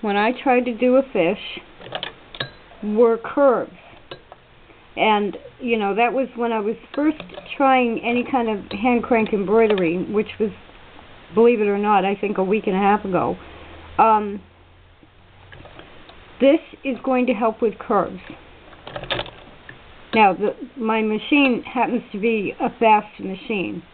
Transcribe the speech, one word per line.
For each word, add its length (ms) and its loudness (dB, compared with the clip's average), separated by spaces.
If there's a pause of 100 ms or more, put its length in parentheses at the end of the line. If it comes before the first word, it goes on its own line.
when 160 -2
I 160 0 (100)
tried 220 2
to 100 -4
do 220 2
a 60 4 (100)
fish 480 -2 (1200)
were 360 2
curves. 540 2 (1200)
And, 400 0 (240)
you 160 -2
know, 180 -2
that 200 0
was 220 -2
when 160 -2
I 80 -2
was 160 -4 (180)
first 260 -2 (380)
trying 440 2
any 260 -2
kind 200 -2
of 240 -6
hand 300 0
crank 320 0
embroidery, 760 2
which 180 -2 (120)
was, 100 -2 (840)
believe 260 6
it 80 2
or 100 0
not, 280 2
I 100 0
think 220 -4
a 40 0
week 240 0
and 80 0
a 40 0
half 260 2
ago. 320 -2 (600)
Um, 420 2 (2000)
this 200 6 (240)
is 200 -4
going 220 0
to 80 0
help 260 -2
with 180 -2
curves. 420 -2 (1900)
Now, 180 6
the, 220 -2 (220)
my 260 -2
machine 600 0
happens 400 -2 (100)
to 60 -10
be 400 -2
a 200 -2
fast 420 2
machine. 640 -8 (120)